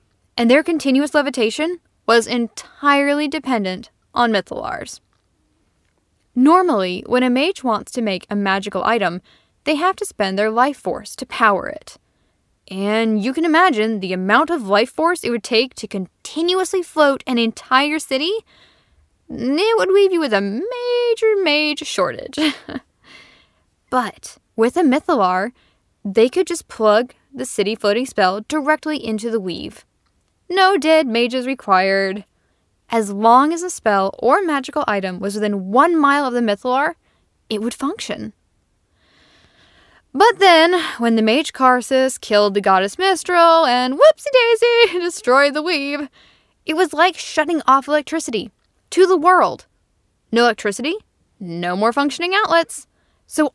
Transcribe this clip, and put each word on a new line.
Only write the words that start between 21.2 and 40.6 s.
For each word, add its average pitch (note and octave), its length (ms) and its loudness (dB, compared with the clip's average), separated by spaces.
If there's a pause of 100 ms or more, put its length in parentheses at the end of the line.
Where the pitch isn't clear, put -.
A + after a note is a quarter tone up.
mage D4+ 440 0
shortage. - 520 -6
<laughs> D#4 100 0 (1400)
But - 460 -4 (180)
with A3+ 220 0
a F#4 60 2
Mythallar, B3 680 0 (520)
they A3 240 2
could F4 180 -2
just - 220 -8
plug A3 460 0 (180)
the B3+ 140 -10
city G#3+ 280 -4
floating G#3+ 300 -2
spell G3+ 420 -2
directly D4+ 560 -4
into A3 280 -6
the A3 100 -2
weave. - 460 -10 (600)
No F#4+ 300 2
dead D#4 300 2
mages A#3+ 400 -2
required. G3 800 0 (640)
As A3 200 0
long A#3 440 4
as E4 80 -8
a F4+ 80 -8
spell G3 480 -2
or D4+ 240 2
magical D4 440 -4
item F#3+ 340 -4
was G3+ 160 -6
within G3+ 340 -4
one D#4+ 280 4
mile C#4+ 280 2
of A#3+ 80 -4
the A#3+ 80 -2
Mythallar, B3+ 540 -2 (520)
it G#3 140 -6
would A#3 100 -4
function. - 600 -8 (1800)
But F#4+ 220 4
then, F4 340 6 (240)